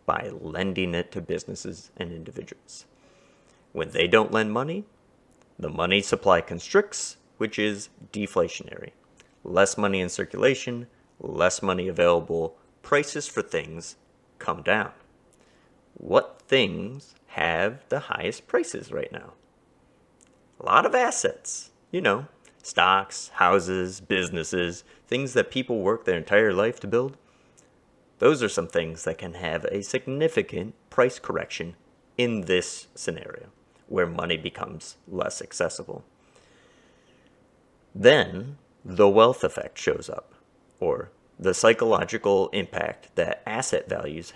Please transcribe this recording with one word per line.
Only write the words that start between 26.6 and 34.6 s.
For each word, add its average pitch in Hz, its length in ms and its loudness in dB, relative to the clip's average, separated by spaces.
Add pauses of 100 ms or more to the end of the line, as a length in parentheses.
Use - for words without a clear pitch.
to 104 60 -10
build. 123 300 -2 (1040)
Those 131 240 4
are 107 60 2
some 85 200 -2
things 82 360 -4
that 82 140 -4
can 85 160 -10
have 82 300 -4
a 101 180 -4
significant 131 920 -2 (160)
price 127 280 2
correction - 580 -8 (400)
in 117 260 0
this 87 520 -2
scenario, - 540 -10 (400)
where 90 180 2
money 85 300 -2
becomes - 600 -10 (120)